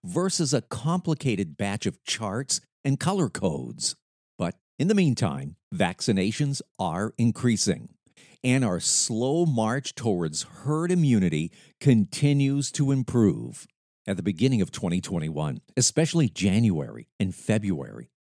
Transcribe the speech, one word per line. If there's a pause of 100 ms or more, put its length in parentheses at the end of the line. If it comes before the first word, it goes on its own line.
versus
a
complicated
batch
of
charts (240)
and
color
codes. (400)
But (220)
in
the
meantime, (180)
vaccinations (180)
are
increasing, (500)
and
our
slow
march
towards
herd
immunity (300)
continues
to
improve. (400)
At
the
beginning
of
twenty
twenty-one, (120)
especially
January (100)
and
February (100)